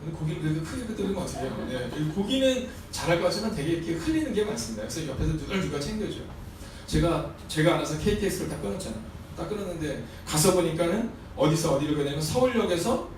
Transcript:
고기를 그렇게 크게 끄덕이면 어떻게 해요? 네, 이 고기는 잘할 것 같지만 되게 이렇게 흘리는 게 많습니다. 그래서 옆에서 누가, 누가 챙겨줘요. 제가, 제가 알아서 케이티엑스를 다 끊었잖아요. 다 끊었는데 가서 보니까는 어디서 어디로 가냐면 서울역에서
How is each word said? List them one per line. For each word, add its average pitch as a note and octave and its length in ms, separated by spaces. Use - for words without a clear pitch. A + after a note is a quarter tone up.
고기를 D#3 300
그렇게 D#3 180
크게 B2+ 260
끄덕이면 F#3+ 360
어떻게 - 180
해요? - 280
네, B2+ 220
이 D#3 80
고기는 B3+ 600
잘할 E3+ 300
것 F3+ 60
같지만 G3+ 280
되게 E3 180
이렇게 E3 220
흘리는 D4+ 380
게 G#3 120
많습니다. - 420
그래서 D#3 220
옆에서 D3 300
누가, F#3+ 220
누가 D3 200
챙겨줘요. G#3 440
제가, D#3 480
제가 D#3 280
알아서 D#3 220
케이티엑스를 G3+ 500
다 - 120
끊었잖아요. F#3+ 400
다 F3+ 100
끊었는데 D#3+ 580
가서 F3+ 280
보니까는 F3 560
어디서 D3+ 380
어디로 D3 240
가냐면 C#3+ 240
서울역에서 A3+ 960